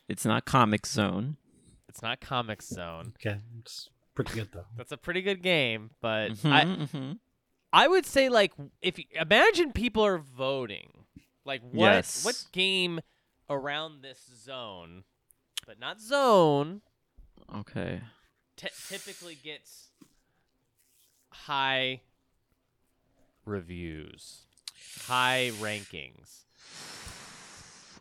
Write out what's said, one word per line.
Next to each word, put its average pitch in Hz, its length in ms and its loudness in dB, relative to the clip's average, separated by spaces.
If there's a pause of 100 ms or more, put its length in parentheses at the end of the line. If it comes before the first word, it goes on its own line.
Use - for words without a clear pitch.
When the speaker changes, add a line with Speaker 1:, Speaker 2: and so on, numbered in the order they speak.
Speaker 1:
It's - 160 -6
not 113 200 0
Comic 107 400 4
Zone. 104 520 -2 (500)
Speaker 2:
it's - 140 -20
not 117 180 -6
Comic 117 420 -4
Zone. 87 520 -10 (100)
Speaker 3:
Okay, 104 160 -4 (200)
it's - 300 -16 (260)
pretty - 180 -4
good, 110 180 -6
though. 87 140 -16 (100)
Speaker 2:
That's 123 160 -14
a 143 60 -10
pretty 180 240 -6
good 190 200 -2
game, 123 500 0 (100)
but 110 300 0
Speaker 1:
Mm-hmm, 127 220 0
Speaker 2:
I, 151 120 8
Speaker 1:
mm-hmm. 147 460 -6 (600)
Speaker 2:
I 214 160 8
would 359 180 4
say, 269 220 2
like, 220 240 4 (300)
if 180 180 -2
you, - 120 -14
imagine 277 600 4
people 214 340 0
are 190 120 4
voting, 131 880 -6 (400)
like, 135 160 -6
what, 123 180 -4 (140)
Speaker 1:
Yes. - 320 0
Speaker 2:
what 254 260 -2
game 185 480 0 (500)
around 143 520 -6
this 131 180 -20 (240)
zone, 95 600 -12 (640)
but 110 140 -20
not 170 220 -12
zone, 202 800 4 (720)
Speaker 1:
Okay. 92 480 -8 (560)
Speaker 2:
t-, 185 100 -12 (220)
typically 175 520 -14
gets - 500 -18 (1400)
high 135 680 -2 (1400)
reviews, 87 960 -10 (600)
high 127 580 2
rankings. 101 840 -10 (1600)